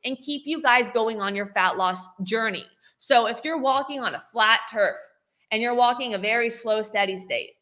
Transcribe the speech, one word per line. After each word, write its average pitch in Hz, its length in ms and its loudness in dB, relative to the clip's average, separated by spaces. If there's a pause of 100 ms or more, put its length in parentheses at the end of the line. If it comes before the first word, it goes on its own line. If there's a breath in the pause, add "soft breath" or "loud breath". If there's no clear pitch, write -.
and 254 140 -6
keep 294 260 -8
you 302 160 -6
guys 247 300 2
going 226 320 -2
on 202 120 -2
your 202 120 -4
fat 185 320 0
loss 185 300 -2 (160)
journey. 214 420 -4 (320 soft breath)
So 233 280 4
if 233 160 -4
you're 320 140 -4
walking 269 440 -2
on 185 160 -4
a - 160 -12
flat 220 380 4
turf 202 280 2 (520)
and 220 120 0
you're 240 120 0
walking 240 380 2
a 196 60 -4
very 226 320 0
slow, 220 320 -2
steady 202 340 -2
state 165 460 -6